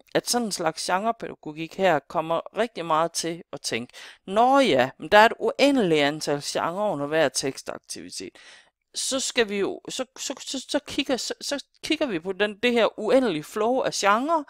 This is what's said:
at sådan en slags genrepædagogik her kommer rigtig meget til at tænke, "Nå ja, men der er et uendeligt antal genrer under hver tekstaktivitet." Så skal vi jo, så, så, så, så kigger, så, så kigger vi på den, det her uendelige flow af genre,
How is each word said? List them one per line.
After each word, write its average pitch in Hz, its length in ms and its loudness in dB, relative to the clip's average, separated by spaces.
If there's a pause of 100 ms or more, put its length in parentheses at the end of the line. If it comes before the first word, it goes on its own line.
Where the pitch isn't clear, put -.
(140)
at - 160 -2
sådan 240 160 0
en 202 60 -6
slags - 340 -4
genrepædagogik 165 920 -6
her 175 240 4
kommer 165 580 -4
rigtig 202 280 -2
meget 165 260 2
til 170 320 -6 (100)
at 156 80 -14
tænke, 120 320 -6 (340)
"Nå 247 320 4
ja, 135 300 4 (100)
men 156 100 -8
der 208 80 8
er 214 80 10
et 226 140 4
uendeligt 220 640 4
antal 143 440 0
genrer 180 460 -2
under 143 160 -4
hver 151 220 2
tekstaktivitet." - 1080 -8 (580)
Så - 240 -4
skal 233 300 -2
vi 202 100 -4
jo, 135 300 -2
så, 254 160 -8 (140)
så, - 200 -8
så, - 300 -8
så 294 180 0
kigger, 269 300 -4
så, - 240 -6
så - 240 -8 (180)
kigger 302 220 -2
vi 196 140 -2
på 185 120 -8
den, 202 320 -2
det 240 80 4
her 233 280 2
uendelige 208 440 2
flow 233 360 -2
af - 140 -2
genre, 269 560 2